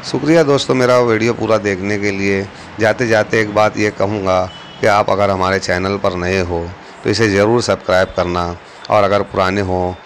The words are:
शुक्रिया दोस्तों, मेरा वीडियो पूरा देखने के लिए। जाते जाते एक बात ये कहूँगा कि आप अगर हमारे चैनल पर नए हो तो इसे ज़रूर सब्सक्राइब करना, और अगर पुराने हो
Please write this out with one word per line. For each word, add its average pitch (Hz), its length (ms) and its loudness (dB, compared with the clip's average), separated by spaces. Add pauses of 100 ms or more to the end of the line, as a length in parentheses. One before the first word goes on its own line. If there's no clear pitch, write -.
शुक्रिया 151 400 0
दोस्तों, 139 320 2
मेरा 123 260 4
वीडियो 117 320 2
पूरा 110 260 0
देखने 101 400 -2
के 101 140 -2
लिए। 98 320 -2 (340)
जाते 110 280 2
जाते 110 340 2
एक 104 140 -2
बात 107 220 2
ये 104 140 0
कहूँगा 98 520 0 (380)
कि 104 60 2
आप 104 220 2
अगर 98 200 2
हमारे 95 300 0
चैनल 92 380 -2
पर 98 180 -2
नए 90 260 -2
हो 87 260 -4 (360)
तो - 60 -2
इसे 107 200 2
ज़रूर 104 320 4
सब्सक्राइब 92 560 0
करना, 87 380 -2 (340)
और 107 140 4
अगर 101 200 2
पुराने 98 400 -2
हो 92 320 -2 (100)